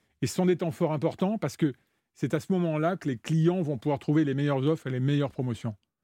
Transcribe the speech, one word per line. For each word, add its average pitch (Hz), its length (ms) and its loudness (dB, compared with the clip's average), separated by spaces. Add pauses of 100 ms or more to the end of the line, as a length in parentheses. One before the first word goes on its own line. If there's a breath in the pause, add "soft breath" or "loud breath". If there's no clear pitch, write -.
(220)
Et 127 60 0
ce - 80 -8
sont 180 100 2
des 180 120 4
temps 170 140 -2
forts 156 220 0
importants 165 440 0
parce 147 180 -4
que 147 180 0 (400)
c'est 139 200 -2
à 151 60 0
ce - 140 -6
moment-là 170 440 0
que - 100 -8
les 127 100 -2
clients 165 440 2
vont 143 160 -2
pouvoir 143 220 -2
trouver 151 260 2
les 139 80 0
meilleures 139 340 0
offres 156 200 0
et 127 40 -4
les 127 80 -2
meilleures 143 320 2
promotions. 117 440 -4 (280)